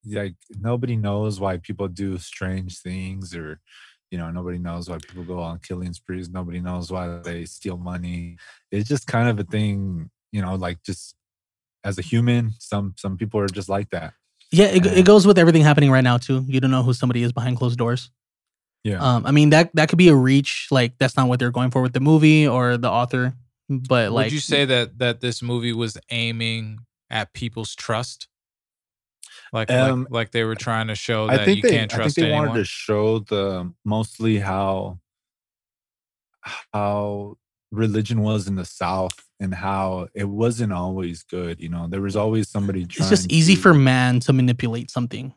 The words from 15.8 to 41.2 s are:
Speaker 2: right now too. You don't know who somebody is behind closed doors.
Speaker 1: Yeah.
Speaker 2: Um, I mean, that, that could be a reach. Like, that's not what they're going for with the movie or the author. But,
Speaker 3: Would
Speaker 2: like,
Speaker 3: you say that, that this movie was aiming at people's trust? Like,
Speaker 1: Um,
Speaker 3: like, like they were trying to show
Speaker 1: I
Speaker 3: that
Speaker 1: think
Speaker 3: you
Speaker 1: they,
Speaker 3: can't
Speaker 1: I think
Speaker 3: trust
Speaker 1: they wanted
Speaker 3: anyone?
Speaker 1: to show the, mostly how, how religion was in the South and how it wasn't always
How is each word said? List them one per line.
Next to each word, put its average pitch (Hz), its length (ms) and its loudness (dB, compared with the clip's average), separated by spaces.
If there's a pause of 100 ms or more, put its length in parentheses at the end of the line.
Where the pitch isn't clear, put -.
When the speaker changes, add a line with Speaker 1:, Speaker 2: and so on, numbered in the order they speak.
Speaker 2:
right 131 120 6
now 123 140 4
too. 131 300 -2
You 131 120 0
don't 131 120 2
know 131 120 2
who 127 100 2
somebody 120 300 0
is 117 100 0
behind 120 240 -4
closed 120 200 -2
doors. 120 340 -4 (720)
Speaker 1:
Yeah. 98 180 -4
Speaker 2:
Um, 120 240 2
I 131 60 0
mean, 147 180 6
that, 160 260 6
that 156 140 4
could 170 80 2
be 180 120 10
a 147 60 10
reach. 135 540 2
Like, 123 300 0
that's 127 180 0
not 131 100 2
what 123 120 0
they're 120 120 0
going 123 200 -2
for 127 100 0
with 127 120 -2
the 127 80 -2
movie 151 460 6
or 123 300 2
the 120 140 -2
author. 123 420 -2 (360)
But, 123 420 0
Speaker 3:
Would 117 40 -2
Speaker 2:
like, 110 180 0
Speaker 3:
you 151 80 -4
say 143 240 2
that, 120 340 -2
that 120 220 -2
this 123 200 -4
movie 120 320 -4
was 113 240 -6 (140)
aiming 113 680 -6 (300)
at 107 240 -6
people's 113 420 -8
trust? - 520 -8 (1300)
Like, 113 180 -2
Speaker 1:
Um, 127 320 2
Speaker 3:
like, 131 80 -10
like 117 200 -4
they 117 120 0
were 113 120 -2
trying 110 320 -4
to 107 80 -6
show 110 340 -2
Speaker 1:
I 131 80 4
Speaker 3:
that 104 80 2
Speaker 1:
think 196 120 4
Speaker 3:
you - 60 -4
Speaker 1:
they, 240 80 4
Speaker 3:
can't 110 220 0
Speaker 1:
I - 20 -6
think 120 60 0
Speaker 3:
trust 147 160 0
Speaker 1:
they 165 140 2
wanted 151 80 2 (100)
Speaker 3:
anyone? 117 100 -2
Speaker 1:
to 98 60 0
show 107 540 -2
the, 98 520 -4 (140)
mostly 110 540 -2
how, 95 600 -4 (1700)
how 104 640 -4 (340)
religion 110 500 0
was 107 260 0
in 98 80 -4
the 90 100 -6
South 92 500 -4 (240)
and 95 140 -6
how 95 600 -4
it 101 120 -6
wasn't 110 480 -2
always 90 500 -6